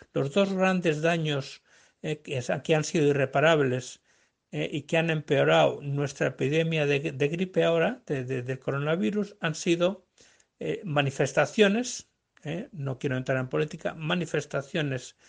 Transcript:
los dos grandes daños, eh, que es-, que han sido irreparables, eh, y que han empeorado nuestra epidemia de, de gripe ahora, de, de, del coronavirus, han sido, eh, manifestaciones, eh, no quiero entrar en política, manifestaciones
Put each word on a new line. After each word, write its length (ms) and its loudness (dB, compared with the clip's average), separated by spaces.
los 200 -2
dos 200 2
grandes 480 2
daños, 640 -2
eh, 180 -6
que 160 -6
es-, 140 -4
que 120 2
han 80 2
sido 240 2
irreparables, 920 2
eh, 200 -6
y 120 -6
que 140 0
han 120 2
empeorado 720 4
nuestra 460 -2
epidemia 580 0
de, 260 0
de 160 0
gripe 360 0
ahora, 420 2
de, 180 -4
de, 200 -4
del 160 -6
coronavirus, 840 -2
han 140 -2
sido, 500 0
eh, 260 -4
manifestaciones, 1200 0
eh, 280 -8
no 280 -6
quiero 180 -2
entrar 220 -2
en 100 -4
política, 460 -4
manifestaciones 1200 -4